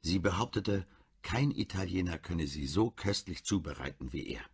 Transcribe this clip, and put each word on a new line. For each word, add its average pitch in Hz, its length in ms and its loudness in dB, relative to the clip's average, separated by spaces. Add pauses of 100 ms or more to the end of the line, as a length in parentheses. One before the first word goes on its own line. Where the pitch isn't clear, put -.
Sie 92 200 2
behauptete, 98 640 2 (360)
kein 135 280 2
Italiener 90 680 0
könne 82 280 -2
sie 71 200 -4
so 98 240 4
köstlich - 540 -2
zubereiten 71 680 -2
wie - 160 -6
er. - 140 -6 (100)